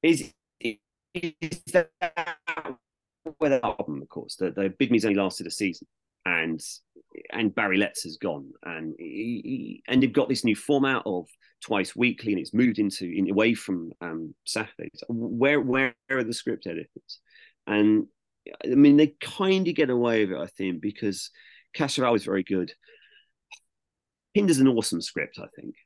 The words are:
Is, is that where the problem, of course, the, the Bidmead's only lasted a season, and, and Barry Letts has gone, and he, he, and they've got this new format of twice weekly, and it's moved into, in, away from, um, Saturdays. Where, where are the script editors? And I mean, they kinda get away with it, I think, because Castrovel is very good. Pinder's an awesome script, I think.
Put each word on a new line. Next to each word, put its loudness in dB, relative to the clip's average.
Is, 2
is -8
that 4
where 2
the 4
problem, -4
of -16
course, -12
the, -2
the 0
Bidmead's 2
only 4
lasted -2
a -10
season, -4
and, -2
and 0
Barry 0
Letts -2
has -14
gone, -6
and -10
he, -8
he, -8
and 4
they've 4
got 2
this -2
new 4
format 2
of -4
twice -2
weekly, 0
and -2
it's -10
moved 2
into, -2
in, -2
away 4
from, -6
um, -8
Saturdays. -8
Where, 0
where 0
are 0
the -6
script -6
editors? -12
And 4
I -4
mean, 8
they 6
kinda 0
get 2
away 4
with -4
it, -6
I -6
think, -4
because -6
Castrovel 0
is 0
very -2
good. -2
Pinder's 4
an 8
awesome 0
script, -8
I -12
think. -14